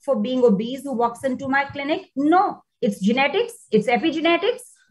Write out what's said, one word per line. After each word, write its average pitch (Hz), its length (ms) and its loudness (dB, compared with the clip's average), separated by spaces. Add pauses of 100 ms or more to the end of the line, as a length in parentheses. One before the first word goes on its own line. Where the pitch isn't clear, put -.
for 254 180 -2
being 254 240 0
obese 233 380 2
who 277 120 -8
walks 233 300 -2
into 269 240 -4
my 277 180 0
clinic? 285 420 -6 (100)
No, 339 460 2 (180)
it's 214 180 -2
genetics, 269 540 0 (180)
it's 208 160 2
epigenetics, 330 760 0 (280)